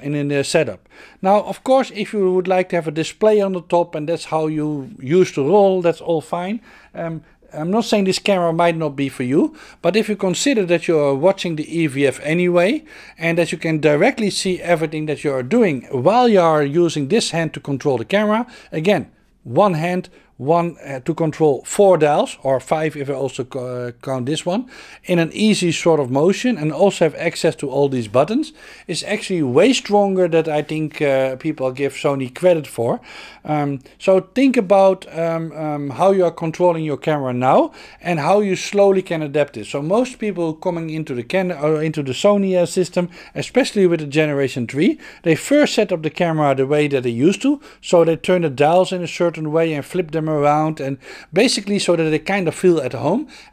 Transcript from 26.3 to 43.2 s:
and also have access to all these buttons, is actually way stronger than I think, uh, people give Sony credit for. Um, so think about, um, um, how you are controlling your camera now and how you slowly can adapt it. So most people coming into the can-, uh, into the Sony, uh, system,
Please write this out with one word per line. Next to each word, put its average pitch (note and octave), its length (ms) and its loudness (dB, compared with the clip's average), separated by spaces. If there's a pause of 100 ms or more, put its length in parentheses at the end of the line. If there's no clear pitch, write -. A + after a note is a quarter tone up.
and D3+ 140 -2
also F3+ 340 2
have D3+ 100 -2
access E3 420 -2
to C#3 120 -6
all C#3+ 180 0
these B2 200 -4
buttons, D#3+ 440 0 (360)
is E3 160 -6
actually F#3+ 400 -4
way D#3 300 4
stronger G3 540 2
than D#3+ 220 0
I D3+ 140 -2
think, D#3 400 -6
uh, C3+ 320 0
people C3 360 -4
give C3+ 220 -4
Sony C3+ 400 -4
credit E3+ 320 2
for. B2+ 340 -4 (460)
Um, C#3+ 340 -2 (200)
so F#3+ 220 4 (120)
think C4 240 2
about, F#3+ 480 4 (100)
um, E3 360 -4
um, D3 400 -6
how E3+ 200 2
you F#3 140 2
are E3 60 0
controlling E3 520 0
your D3 140 -4
camera C#3 360 -2
now D3 380 2 (300)
and E3+ 180 -2
how F3+ 200 2
you G3 160 0
slowly G3 460 2
can E3+ 200 -6
adapt D3 340 -2
it. G#2 120 -10
So C#3+ 140 -6
most A3+ 360 -2
people E3+ 360 -4
coming E3 360 -6
into D#3 240 -8
the A#2+ 100 -6
can-, F3+ 280 -2
uh, D3+ 240 0
into D#3 260 -2
the C3 120 -6
Sony, G3 440 2
uh, F3 80 4
system, F3+ 440 -2 (260)